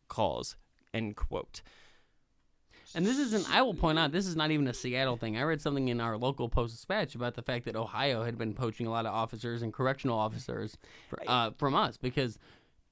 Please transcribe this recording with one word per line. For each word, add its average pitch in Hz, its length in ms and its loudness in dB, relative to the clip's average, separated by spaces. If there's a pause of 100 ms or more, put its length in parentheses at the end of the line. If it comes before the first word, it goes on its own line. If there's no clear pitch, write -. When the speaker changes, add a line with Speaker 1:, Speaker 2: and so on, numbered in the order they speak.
Speaker 1:
calls," 71 480 -2 (380)
end 110 220 -2
quote. - 460 -4 (1300)
Speaker 2:
And 170 100 4
this 262 140 6
isn't, 220 340 2
I 202 80 8
will 240 140 2
point 160 240 4
out, 151 120 4
this 190 140 0
is 180 100 -4
not 156 140 2
even 147 180 4
a 120 60 -2
Seattle 123 440 0
thing. 110 200 -2
I 123 60 0
read 151 180 0
something 139 280 0
in 120 120 0
our 113 160 0
local 123 320 -2
Post-Dispatch 127 640 0
about 123 220 -4
the 117 80 -8
fact 120 220 -4
that 110 100 -4
Ohio 113 480 0
had 120 120 -2
been 113 200 -2
poaching 117 320 -2
a 113 40 -2
lot 113 140 0
of 104 80 -2
officers 113 480 -4
and 113 100 -2
correctional 127 460 0
officers 110 580 -4 (340)
fr-, - 80 -8
Speaker 1:
Right. - 120 -6
Speaker 2:
uh, 117 220 2
from 139 240 0
us 185 220 2
because 127 420 -2 (520)